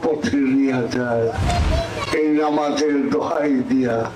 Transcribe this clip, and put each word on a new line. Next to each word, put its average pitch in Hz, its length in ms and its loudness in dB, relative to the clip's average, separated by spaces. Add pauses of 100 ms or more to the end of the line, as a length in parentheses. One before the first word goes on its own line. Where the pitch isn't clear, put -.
পথে 151 340 0
নিয়ে 131 560 2
যায়। 117 400 0 (800)
এই 156 160 2
নামাজের 151 840 0
দোহাই 147 400 0
দিয়া 123 640 0